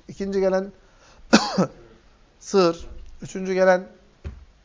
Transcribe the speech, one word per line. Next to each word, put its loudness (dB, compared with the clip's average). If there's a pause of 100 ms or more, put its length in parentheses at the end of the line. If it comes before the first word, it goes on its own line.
İkinci -6
gelen 0 (600)
<coughs> 4 (880)
sığır. 0 (340)
Üçüncü -8
gelen 2 (760)